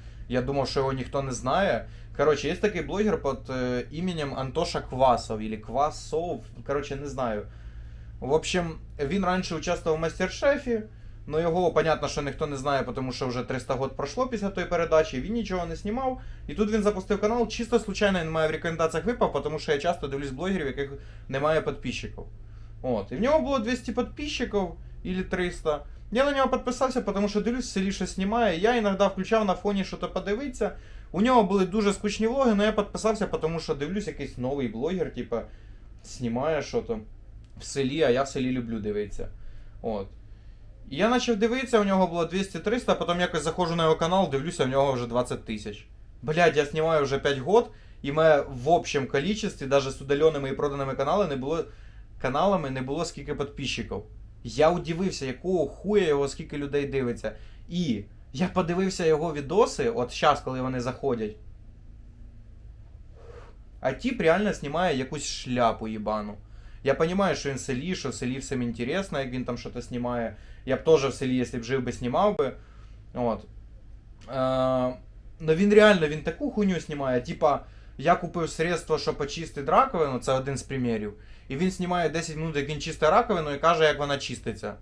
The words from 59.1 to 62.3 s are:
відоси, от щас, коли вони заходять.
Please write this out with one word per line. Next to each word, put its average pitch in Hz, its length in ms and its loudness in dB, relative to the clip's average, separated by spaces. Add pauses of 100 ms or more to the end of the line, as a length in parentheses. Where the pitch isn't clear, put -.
відоси, 147 560 2
от 120 220 -2
щас, 147 280 4
коли 131 220 -4
вони 127 180 -2
заходять. 120 560 -2 (2500)